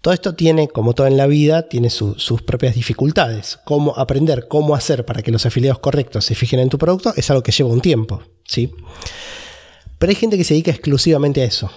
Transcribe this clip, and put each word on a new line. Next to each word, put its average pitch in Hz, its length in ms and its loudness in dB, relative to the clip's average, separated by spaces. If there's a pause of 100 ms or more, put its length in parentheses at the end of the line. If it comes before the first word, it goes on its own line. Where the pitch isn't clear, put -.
Todo 180 140 2
esto 180 200 -4
tiene, 160 320 2
como 117 280 0
todo 135 120 2
en 135 100 4
la 135 120 4
vida, 151 400 2
tiene 120 200 0
su, 104 260 -2
sus - 280 -4
propias 123 320 -2
dificultades. 123 880 -2
Cómo 147 320 0
aprender 135 520 0
cómo 151 260 2
hacer 131 300 -2
para 110 180 -6
que - 80 -2
los 113 160 0
afiliados 127 320 0
correctos 139 460 -2
se - 100 0
fijen 123 240 0
en 127 120 2
tu 147 60 -2
producto 180 400 0
es - 140 -2
algo 135 140 2
que - 80 -2
lleva 127 180 2
un 117 100 2
tiempo, 113 400 0 (240)
¿sí? - 280 -4 (1300)
Pero 175 120 2
hay 202 60 2
gente 220 200 0
que 180 60 2
se 156 120 2
dedica 160 180 2
exclusivamente 143 680 2
a - 20 2
eso. 104 320 -4